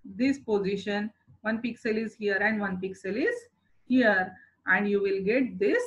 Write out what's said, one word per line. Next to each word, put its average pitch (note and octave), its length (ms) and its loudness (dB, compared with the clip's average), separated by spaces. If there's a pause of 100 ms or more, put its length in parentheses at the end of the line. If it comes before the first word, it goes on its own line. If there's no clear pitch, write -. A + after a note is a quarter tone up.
this A#3+ 360 -2
position, G3+ 720 -2 (300)
one A3 200 -4
pixel A#3 360 -4
is A3 180 -6
here G3+ 260 -2
and G#3+ 180 0
one F#3 220 -4
pixel F#3+ 340 -6
is A4 200 0 (520)
here, G#3+ 460 4 (340)
and G3+ 220 2
you G3+ 120 2
will G3 220 0
get G#3+ 360 0
this E4 280 2